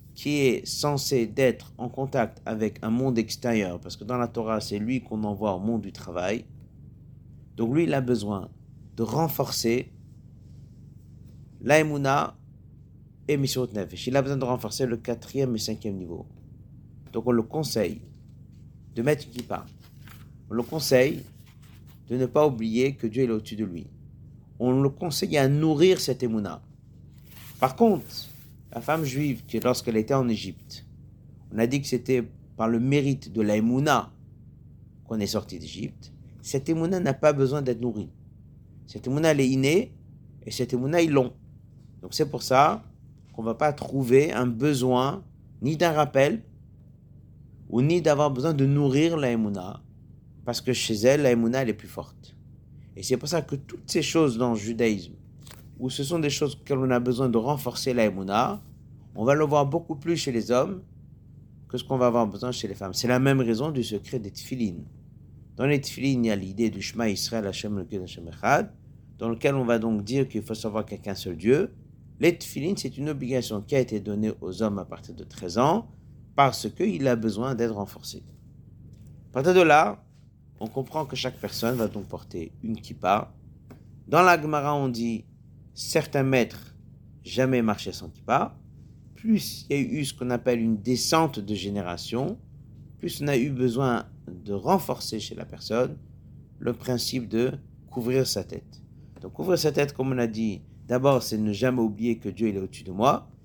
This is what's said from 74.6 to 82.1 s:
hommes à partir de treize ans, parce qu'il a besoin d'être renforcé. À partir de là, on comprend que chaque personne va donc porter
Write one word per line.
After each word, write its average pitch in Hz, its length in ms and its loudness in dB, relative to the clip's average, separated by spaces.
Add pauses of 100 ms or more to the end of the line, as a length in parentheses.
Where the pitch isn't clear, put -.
hommes 101 160 0
à 90 60 -10
partir - 280 -16
de - 100 -16
treize 90 340 -10
ans, 160 320 4 (460)
parce 135 340 4
qu'il 165 380 -2
a 123 80 4
besoin 113 380 -2
d'être 113 220 -2
renforcé. - 480 -10 (1080)
À - 40 -12
partir 139 200 4
de 180 80 10
là, 165 420 6 (560)
on - 80 -6
comprend 139 380 -6
que 131 100 -10
chaque 127 220 -6
personne 113 380 -2
va 113 120 0
donc 101 200 -10
porter 85 440 -12 (120)